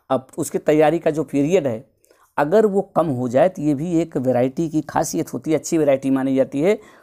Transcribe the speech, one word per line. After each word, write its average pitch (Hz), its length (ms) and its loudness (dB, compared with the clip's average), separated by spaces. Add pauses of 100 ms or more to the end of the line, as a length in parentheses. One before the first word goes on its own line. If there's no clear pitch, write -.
(100)
अब 131 160 -2 (120)
उसकी 170 200 -4
तैयारी 151 400 2
का 160 120 -2
जो 151 140 -2
पीरियड 143 420 0
है, 113 240 -8 (460)
अगर 180 300 4
वो 196 160 0
कम 170 240 -2
हो 127 220 -2
जाए, 131 200 4
तो 185 140 -10
ये 147 120 0
भी 165 260 0
एक 165 160 -4
वैरायटी 131 520 0
की 156 120 -2
खासियत - 520 -4
होती 135 180 -6
है, 151 80 2
अच्छी 160 200 -2
वैरायटी 135 320 2
मानी 135 260 -2
जाती 135 240 0
है, 202 180 0 (240)